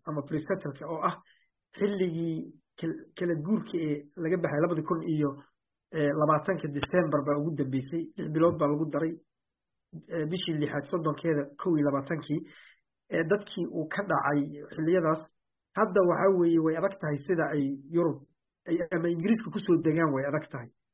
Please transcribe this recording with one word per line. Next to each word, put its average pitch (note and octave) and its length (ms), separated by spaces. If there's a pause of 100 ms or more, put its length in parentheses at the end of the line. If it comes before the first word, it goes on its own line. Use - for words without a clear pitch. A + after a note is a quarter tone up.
ama D3+ 200
pre-settled-ka - 640
oo D#3+ 160
ah F3+ 140 (580)
xilligii F3 600 (360)
kal-, D#3+ 280 (100)
kala F3 240
guurka F3 420
ee D#3 200 (160)
laga E3+ 240
baxay D3+ 240
labada E3 220
kun E3 200
iyo, D3+ 280 (640)
eh, D3+ 160
labaatanka D#3 600
December D3 520
baa D3 160
ugu D3+ 160
dambeysay, C3+ 500 (100)
lix D#3 180
bilood E3 280
baa D3+ 100
lagu D3+ 180
daray, D3+ 260 (920)
eh, E3 220
bishii E3+ 320
lixaad D3 280
soddonkeeda, D#3 560 (100)
kow - 200
iyo D3+ 140
labaatankii, D3 540 (680)
eh, E3 140
dadkii F#3+ 420
uu D#3+ 220
ka - 140
dhacay D3 380 (260)
xilliyadaas. D#3+ 560 (540)
Hadda G3 260
waxaa F3+ 340
weeye E3+ 240
way D#3+ 160
adag G3 200
tahay D3 200
sida D#3+ 300
ay C#3+ 180 (220)
Yurub E3 320 (480)
ay, E3+ 100 (120)
ama E3+ 200
Ingiriiska F3 420
ku G#3 80
soo E3+ 180
degaan D#3 360
way C3+ 140
adag D3 220
tahay. A#2+ 200 (260)